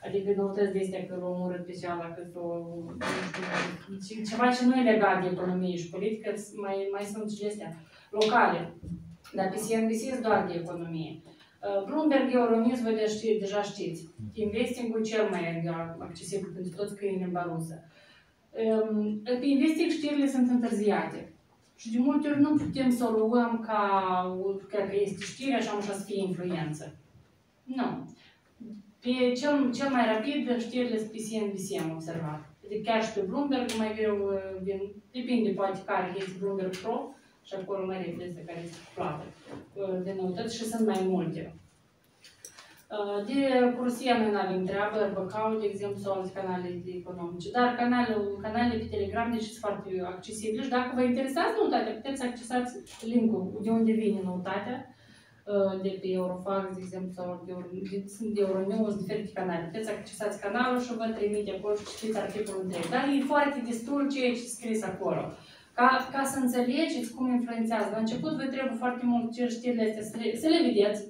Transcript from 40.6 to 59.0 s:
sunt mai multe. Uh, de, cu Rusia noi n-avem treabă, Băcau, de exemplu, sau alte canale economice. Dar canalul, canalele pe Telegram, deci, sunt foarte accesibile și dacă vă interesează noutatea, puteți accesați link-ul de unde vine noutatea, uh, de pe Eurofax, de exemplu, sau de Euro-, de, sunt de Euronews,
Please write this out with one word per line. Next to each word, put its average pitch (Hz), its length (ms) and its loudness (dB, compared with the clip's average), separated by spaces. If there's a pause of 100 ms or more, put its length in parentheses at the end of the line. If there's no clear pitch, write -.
sunt 220 240 2
mai 185 200 4
multe. 160 460 0 (1400)
Uh, 202 200 -2 (100)
de, 269 120 0 (340)
cu 247 100 -2
Rusia 247 340 2
noi 220 140 4
n-avem 185 340 0
treabă, 208 340 0 (180)
Băcau, 214 320 -2 (100)
de 208 120 0
exemplu, 202 300 -4
sau 196 120 0
alte 185 260 -2
canale 180 300 -2 (320)
economice. 175 560 -8
Dar 240 220 4
canalul, 226 640 2
canalele 226 380 0
pe 220 140 -6
Telegram, 208 380 0
deci, 220 180 -2
sunt - 160 -14
foarte 196 240 -4 (240)
accesibile 220 500 -4
și 247 120 0
dacă 247 200 2
vă 247 80 2
interesează 269 540 2
noutatea, 220 420 2
puteți 269 240 -4
accesați 247 480 -2 (400)
link-ul 208 520 2
de 214 60 0
unde 226 220 6
vine 208 320 2
noutatea, 190 540 -4 (760)
uh, 196 220 4 (120)
de 196 60 2 (100)
pe 185 80 -2 (100)
Eurofax, 185 460 0 (100)
de 185 100 -8
exemplu, 185 320 -6
sau 180 280 -6
de 185 60 -10
Euro-, 180 200 -10 (200)
de, 196 120 -4 (120)
sunt 214 200 -4
de 202 120 2
Euronews, 196 540 2